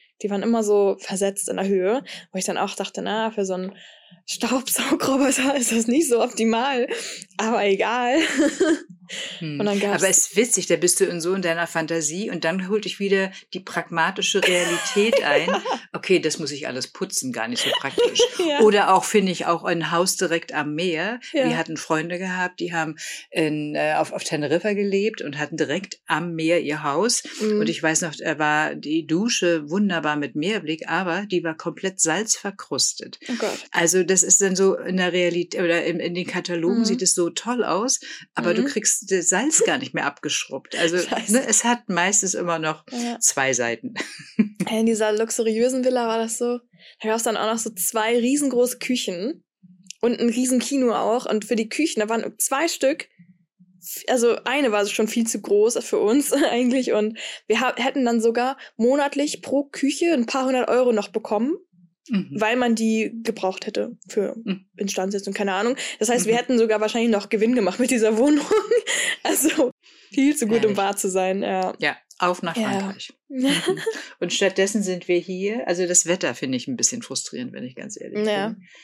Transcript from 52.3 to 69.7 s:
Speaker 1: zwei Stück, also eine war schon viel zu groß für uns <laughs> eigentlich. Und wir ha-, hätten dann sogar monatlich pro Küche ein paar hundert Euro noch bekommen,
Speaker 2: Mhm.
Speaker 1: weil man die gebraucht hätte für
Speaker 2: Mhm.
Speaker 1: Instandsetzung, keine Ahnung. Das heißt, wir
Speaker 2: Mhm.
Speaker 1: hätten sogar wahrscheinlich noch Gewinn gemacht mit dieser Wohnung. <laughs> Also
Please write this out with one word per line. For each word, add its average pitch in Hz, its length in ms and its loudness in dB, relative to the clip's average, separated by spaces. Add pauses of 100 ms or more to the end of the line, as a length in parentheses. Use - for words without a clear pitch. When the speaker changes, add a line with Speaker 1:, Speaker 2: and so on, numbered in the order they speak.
Speaker 1:
zwei 285 300 0
Stück, - 400 0 (1000)
also 233 280 4 (100)
eine 262 260 0
war 208 160 2
schon 220 200 0
viel 226 200 0
zu 226 140 -4
groß 208 420 4
für - 160 -2
uns 254 320 2
<laughs> - 20 2
eigentlich. 254 600 2
Und 214 240 0 (300)
wir 226 120 2
ha-, 247 160 0
hätten 262 300 0
dann 233 160 2
sogar 240 360 2 (200)
monatlich 285 640 2
pro 277 240 0
Küche 330 480 0
ein 247 120 2
paar 262 200 -2
hundert 254 240 2
Euro 247 240 4
noch 202 160 0
bekommen, 226 460 -2 (520)
Speaker 2:
Mhm. 185 320 -2
Speaker 1:
weil 220 160 2
man 240 200 2
die 220 360 2 (120)
gebraucht 202 420 -4
hätte 214 320 -4 (100)
für - 360 -2
Speaker 2:
Mhm. 190 240 -6 (100)
Speaker 1:
Instandsetzung, 196 560 -4
keine 196 200 -2
Ahnung. 226 220 0 (220)
Das 214 120 0
heißt, 233 180 2
wir 220 60 4
Speaker 2:
Mhm. 233 40 2
Speaker 1:
hätten 247 220 0
sogar 220 200 4
wahrscheinlich 226 300 0
noch 208 200 0
Gewinn 226 260 2
gemacht 190 240 2
mit 247 120 2
dieser 220 260 4
Wohnung. 285 280 4
<laughs> - 100 2 (680)
Also 302 480 2 (420)